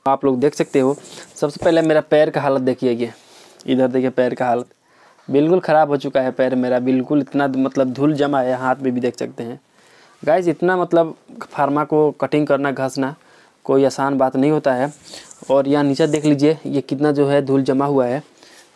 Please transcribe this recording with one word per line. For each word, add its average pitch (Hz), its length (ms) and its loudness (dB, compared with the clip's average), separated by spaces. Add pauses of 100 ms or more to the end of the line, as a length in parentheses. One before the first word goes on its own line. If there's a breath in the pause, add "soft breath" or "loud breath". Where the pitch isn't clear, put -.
आप 135 200 0
लोग 127 140 2
देख 143 140 2
सकते - 260 -2
हो। 131 140 2 (420 loud breath)
सबसे - 300 -6
पहले 165 160 4
मेरा 156 220 2
पैर 151 260 2
का 151 120 -4
हालत 139 200 0
देखिए, 127 300 0
ये 117 200 -4 (540 loud breath)
इधर 131 220 2
देखिए 127 240 0
पैर 123 240 -2
का 123 120 -2
हालत 123 200 -2 (600 soft breath)
बिल्कुल 156 320 2
ख़राब 156 300 2
हो 143 80 0
चुका 135 240 -2
है 127 100 -2
पैर 131 240 0
मेरा, 123 240 0
बिल्कुल 131 420 0
इतना 143 280 -2
मतलब 131 440 -2
धूल 143 220 0
जमा 143 260 0
है, 127 140 -2
हाथ 127 200 -2
में 131 180 -4
भी 123 60 -4
देख 120 180 -4
सकते 123 260 -10
हैं 120 160 -12 (640 soft breath)
Guys। 170 240 0
इतना 180 300 0
मतलब 170 380 0 (280)
फार्मा 143 420 -2
को 151 280 2
cutting 147 340 -2
करना, 143 240 0
घसना 135 440 -4 (500 soft breath)
कोई 135 200 2
आसान 139 320 0
बात 131 180 0
नहीं 139 160 2
होता 151 220 0
है। 135 200 -2 (580 loud breath)
और 139 160 2
यहाँ 143 160 2
नीचे 143 240 2
देख 151 180 -2
लीजिए 151 320 2 (100)
ये 139 160 -2
कितना 147 280 -2
जो 143 160 2
है 143 140 2
धूल 135 220 0
जमा 135 220 0
हुआ 139 200 2
है। 131 180 -4 (520 loud breath)